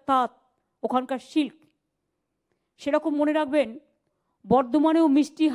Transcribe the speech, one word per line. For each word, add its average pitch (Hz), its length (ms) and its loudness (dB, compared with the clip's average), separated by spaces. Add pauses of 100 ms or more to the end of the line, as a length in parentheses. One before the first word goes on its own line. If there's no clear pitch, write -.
তাঁত, 254 220 0 (520)
ওখানকার 254 380 -4 (100)
সিল্ক, 294 260 -4 (1200)
সেরকম 302 400 -2
মনে 294 120 2
রাখবেন 294 360 0 (760)
বর্ধমানেও 285 640 2
মিষ্টি 285 460 0